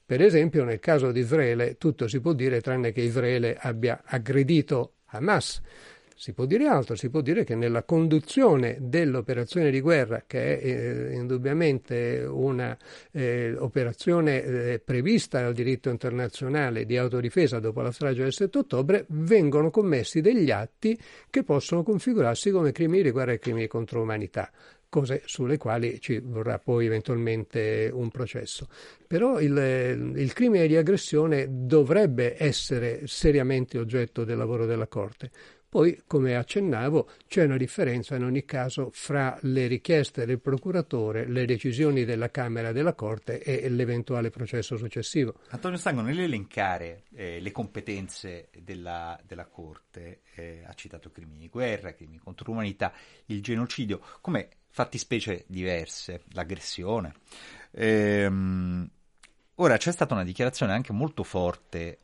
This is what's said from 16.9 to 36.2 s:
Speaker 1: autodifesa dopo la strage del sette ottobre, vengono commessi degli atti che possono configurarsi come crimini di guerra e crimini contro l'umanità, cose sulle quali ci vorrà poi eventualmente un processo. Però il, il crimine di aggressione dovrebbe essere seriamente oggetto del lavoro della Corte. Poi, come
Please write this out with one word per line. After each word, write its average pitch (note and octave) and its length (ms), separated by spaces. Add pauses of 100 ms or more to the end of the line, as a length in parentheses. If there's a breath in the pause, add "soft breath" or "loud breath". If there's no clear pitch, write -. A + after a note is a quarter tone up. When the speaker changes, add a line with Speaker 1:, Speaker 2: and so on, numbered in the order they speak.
Speaker 1:
autodifesa B2 600
dopo A2 220
la A#2+ 100
strage C3 320
del C3+ 80
sette G3 280
ottobre, E3+ 500
vengono D#3+ 600
commessi D#3+ 520
degli G3 280
atti A#2+ 480 (320 loud breath)
che C4+ 140
possono E3 400
configurarsi G3 680
come E3 200
crimini E3 320
di C#3 80
guerra B2 220
e A2 60
crimini A2+ 280
contro A#2 320
l'umanità, G#2+ 500 (380 soft breath)
cose C#3 380
sulle C#3 320
quali A#2 420
ci A2+ 200
vorrà A2+ 400
poi A#2+ 260
eventualmente A2 1040
un B2 200
processo. A#2+ 580 (360 loud breath)
Però G#3+ 360
il, C3 760
il C3+ 160
crimine G#3 360
di D#3 100
aggressione D#3 720
dovrebbe B2+ 880
essere C3 720
seriamente C3 680
oggetto A#2 460
del A2+ 140
lavoro A#2 300
della A2+ 200
Corte. G#2+ 440 (420 loud breath)
Poi, E3+ 320
come C3 300